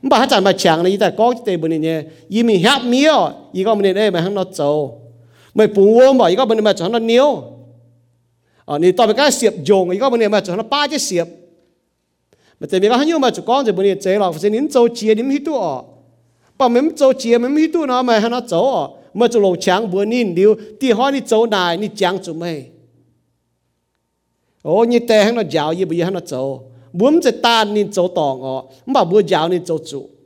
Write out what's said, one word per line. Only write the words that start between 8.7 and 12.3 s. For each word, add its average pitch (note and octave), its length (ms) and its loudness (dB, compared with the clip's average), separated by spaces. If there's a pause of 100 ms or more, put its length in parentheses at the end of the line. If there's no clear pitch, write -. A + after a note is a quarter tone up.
nì F3 120 4
tò A3 160 2
bì G#3+ 100 2
cái C#4 140 2
xiệp A3 220 0 (120)
dồn, F#3+ 240 2
ý F#3 100 -4
có C4+ 100 0
bữa A#3+ 80 -2
nì A3+ 100 2
mà G#3 120 0
cho F#3 160 -6
nó A3 80 -6
ba C#4+ 240 -2
chiếc D4 140 -4
xiệp. F3 260 -4 (1300)